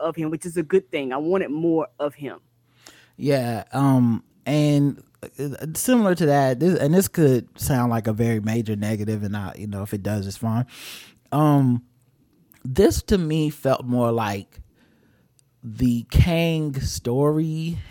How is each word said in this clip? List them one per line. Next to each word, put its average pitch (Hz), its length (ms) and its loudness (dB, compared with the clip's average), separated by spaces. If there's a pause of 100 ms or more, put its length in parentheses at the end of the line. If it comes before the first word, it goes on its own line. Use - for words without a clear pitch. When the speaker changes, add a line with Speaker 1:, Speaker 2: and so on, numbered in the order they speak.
Speaker 1:
of 160 160 -4
him, 156 140 -4
which 165 160 -8
is 165 100 -12
a 170 60 0
good 185 280 0
thing. 139 220 -4
I 131 60 -2
wanted 165 320 -2
more 160 360 0 (120)
of 147 160 -4
him. 127 240 -12 (800)
Speaker 2:
Yeah, 123 540 -2
um, 127 520 2 (220)
and, 143 560 2 (200)
uh, 139 520 -10
similar 220 400 2
to 165 120 0
that, 135 340 2
this, 175 180 4
and 143 160 2
this 190 140 4
could 135 380 2 (140)
sound 123 300 0
like 113 160 -2
a 110 80 0
very 113 260 0
major 110 340 -2
negative, 107 480 -2
and 101 140 -4
I, 98 220 -6
you 104 80 -10
know, 101 160 -6
if 104 100 -8
it 101 100 -6
does, 101 240 -2
it's 98 120 -10
fine. 113 260 -2 (640)
Um, 139 520 4 (840)
this 190 380 2
to 208 160 2
me 156 320 0
felt 135 340 -2
more 123 260 0
like 104 500 -4 (1000)
the 120 480 0
Kang 165 680 2
story 156 1000 -2 (120)